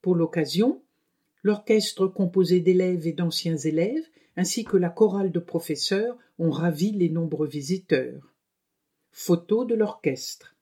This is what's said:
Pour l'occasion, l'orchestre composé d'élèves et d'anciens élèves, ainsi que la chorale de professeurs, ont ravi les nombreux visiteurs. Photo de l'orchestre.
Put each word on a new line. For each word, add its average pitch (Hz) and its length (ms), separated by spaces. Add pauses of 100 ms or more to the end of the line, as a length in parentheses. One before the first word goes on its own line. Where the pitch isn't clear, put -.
Pour 180 140
l'occasion, 165 640 (600)
l'orchestre 208 640
composé 180 540
d'élèves 180 460
et 165 60
d'anciens 165 440
élèves, 165 500 (300)
ainsi 185 280
que 196 120
la 180 140
chorale 196 420
de 175 60
professeurs, 190 760 (220)
ont 165 120
ravi 160 420
les 180 160
nombreux 156 400
visiteurs. 139 840 (760)
Photo 208 540
de 226 100
l'orchestre. - 880